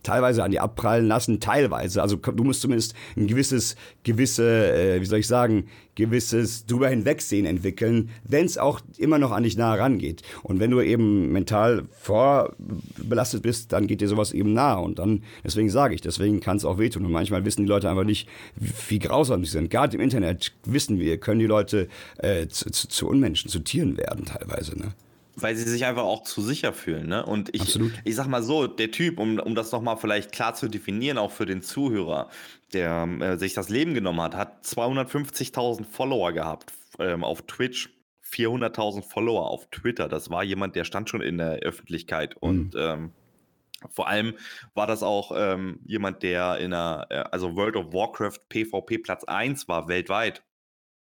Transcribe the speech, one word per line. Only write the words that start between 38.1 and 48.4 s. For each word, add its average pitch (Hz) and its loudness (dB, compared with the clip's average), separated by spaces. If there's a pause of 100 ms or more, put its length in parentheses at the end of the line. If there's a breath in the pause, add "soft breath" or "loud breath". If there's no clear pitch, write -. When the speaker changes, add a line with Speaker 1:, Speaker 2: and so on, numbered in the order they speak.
Speaker 2:
vierhunderttausend 110 -2
Follower 104 0
auf - -8
Twitter. 120 -4
Das 78 -6
war 87 -2
jemand, 98 -2
der 85 -2
stand 101 -6
schon 113 -4
in 87 -2
der 82 -2
Öffentlichkeit. 82 -6
Speaker 1:
Mhm. - -4
Speaker 2:
Und, 87 0
ähm, 80 -4 (800)
vor - -6
allem 107 0 (400 loud breath)
war 104 -2
das 110 -2
auch, 101 -2
ähm, 95 -2
jemand, 101 -4
der 90 0
in 90 -4
einer, 85 -4
äh, 69 -4
also 90 -4
World 107 0
of 87 -6
Warcraft 101 -4